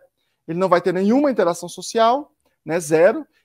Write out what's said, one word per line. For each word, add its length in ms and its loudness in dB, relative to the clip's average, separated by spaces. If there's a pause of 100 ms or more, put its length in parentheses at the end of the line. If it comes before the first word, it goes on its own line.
(460)
ele 120 -8
não 100 0
vai 120 4
ter 120 -2
nenhuma 380 2
interação 380 -2
social, 640 -2 (320)
né, 140 -4
zero, 480 2 (180)